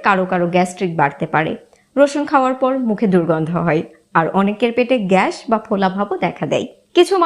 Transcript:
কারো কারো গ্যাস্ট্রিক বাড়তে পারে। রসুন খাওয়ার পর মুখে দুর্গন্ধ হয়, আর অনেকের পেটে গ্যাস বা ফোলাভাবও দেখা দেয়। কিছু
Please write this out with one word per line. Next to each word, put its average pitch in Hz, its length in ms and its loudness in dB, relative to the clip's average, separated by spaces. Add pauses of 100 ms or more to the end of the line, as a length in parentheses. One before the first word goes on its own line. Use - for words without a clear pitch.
কারো 190 200 2
কারো 180 280 0
গ্যাস্ট্রিক 180 420 0
বাড়তে 147 300 -2
পারে। 160 260 -2 (440)
রসুন 285 340 2
খাওয়ার 262 240 2
পর 262 240 0
মুখে 226 280 -2
দুর্গন্ধ 165 440 2 (160)
হয়, 160 160 0 (320)
আর 165 120 2 (140)
অনেকের 208 320 0
পেটে 247 240 0 (160)
গ্যাস 220 220 2 (160)
বা 220 160 2
ফোলাভাবও 196 500 -2
দেখা 170 300 -4
দেয়। 202 200 -2 (280)
কিছু 349 200 4 (120)